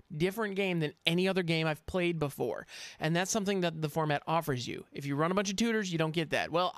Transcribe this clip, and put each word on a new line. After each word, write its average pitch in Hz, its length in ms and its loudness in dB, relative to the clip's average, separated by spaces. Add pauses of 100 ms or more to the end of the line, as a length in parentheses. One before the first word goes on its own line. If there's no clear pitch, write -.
(180)
different 190 380 0
game 185 240 0
than 147 140 0 (120)
any 180 220 4
other 190 160 2
game 160 240 2
I've 151 180 -2
played 175 320 0
before, 139 480 -4 (340)
and 156 160 0
that's 185 140 0
something 202 320 0
that 165 180 -2
the 156 100 -2
format 151 360 0
offers 156 420 0
you. - 240 -8
If 139 140 -10
you 143 100 -2
run 156 140 2
a 185 60 0
bunch 202 160 2
of 196 40 -2
tutors, 220 360 0
you 165 80 0
don't 160 160 0
get 165 160 0
that. 92 200 0
Well, 175 260 0